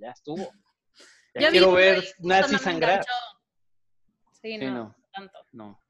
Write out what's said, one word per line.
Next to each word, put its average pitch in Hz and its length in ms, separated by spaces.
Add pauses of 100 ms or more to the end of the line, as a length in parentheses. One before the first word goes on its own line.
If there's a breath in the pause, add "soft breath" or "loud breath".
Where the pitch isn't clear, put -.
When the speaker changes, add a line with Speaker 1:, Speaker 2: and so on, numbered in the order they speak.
Speaker 1:
Ya 113 120
estuvo". 165 380 (840 soft breath)
Ya 123 80
Speaker 2:
Yo 294 60
vi - 20
Speaker 1:
quiero 180 180
Speaker 2:
uno 180 80
Speaker 1:
ver 185 220
Speaker 2:
y 180 80
justo - 220
Speaker 1:
nazis 190 240
Speaker 2:
no 202 60
me - 60
Speaker 1:
sangrar. 165 280
Speaker 2:
enganchó. 196 200 (1300)
Sí, 226 120
Speaker 1:
Sí, 220 60
Speaker 2:
no, 131 140
Speaker 1:
no. 113 240 (160)
Speaker 2:
tanto. 196 260 (140)
Speaker 1:
No. 107 380